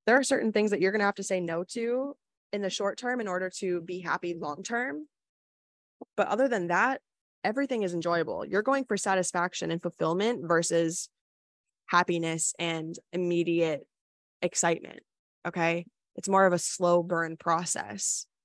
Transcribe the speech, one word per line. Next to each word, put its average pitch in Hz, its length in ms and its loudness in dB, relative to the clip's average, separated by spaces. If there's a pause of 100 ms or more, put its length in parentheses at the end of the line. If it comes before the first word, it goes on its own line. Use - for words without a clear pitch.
There 233 100 6
are 277 60 6
certain 226 300 2
things 208 180 4
that 202 100 2
you're 190 120 4
gonna 208 120 2
have 202 120 2
to 202 60 -8
say 190 180 0
no 170 300 -2
to 247 460 -4 (360)
in 202 100 -2
the 190 80 0
short 196 280 -2
term 247 220 -2
in 208 80 -4
order 185 300 -2
to 180 220 -2
be 180 200 -8
happy 175 340 -4
long 147 280 -6
term. 262 460 -6 (1080)
But 208 120 2
other 254 200 2
than 190 200 -2
that, 214 320 2 (440)
everything 240 380 -2
is 175 120 -2
enjoyable. 165 500 -2
You're 202 180 0
going 269 220 0
for 214 120 -2
satisfaction 180 760 0
and 170 100 -2
fulfillment 180 640 -2
versus 165 640 2 (800)
happiness 165 720 0
and 165 400 -4 (140)
immediate 170 760 0 (540)
excitement, - 600 -2 (460)
okay? 170 400 0 (300)
It's - 120 -6
more 190 180 8
of 180 60 6
a 175 60 2
slow 175 440 2
burn 165 340 -2
process. 175 880 -2 (180)